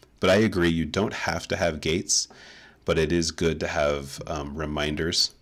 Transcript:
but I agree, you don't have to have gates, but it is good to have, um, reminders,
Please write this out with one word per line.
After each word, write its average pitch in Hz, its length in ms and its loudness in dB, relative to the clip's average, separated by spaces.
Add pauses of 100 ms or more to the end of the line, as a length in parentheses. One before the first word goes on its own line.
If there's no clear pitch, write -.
(200)
but 92 100 4
I 95 60 6
agree, 95 320 4
you 82 160 2
don't 98 280 -2
have - 360 -4
to 98 80 -2
have 85 240 0
gates, - 480 -2 (560)
but 82 140 2
it 80 140 2
is 85 180 2
good 80 300 -2
to 82 80 -4
have, 73 580 -2
um, 71 300 -6
reminders, 76 840 -2